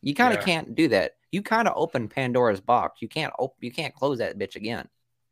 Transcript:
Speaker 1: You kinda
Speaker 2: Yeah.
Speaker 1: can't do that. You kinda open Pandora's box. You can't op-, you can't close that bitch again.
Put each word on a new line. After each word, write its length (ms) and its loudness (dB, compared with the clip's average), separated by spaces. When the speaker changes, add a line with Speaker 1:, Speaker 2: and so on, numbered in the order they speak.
Speaker 1:
You 140 -2
kinda 200 4
Speaker 2:
Yeah. 60 -4
Speaker 1:
can't 340 -2
do 140 4
that. 240 4
You 120 -2
kinda 300 2
open 360 -2
Pandora's 520 2
box. 400 0
You 60 -8
can't 320 -6
op-, 200 -4
you 120 -10
can't 240 -6
close 240 0
that 180 -4
bitch 180 -6
again. 320 -6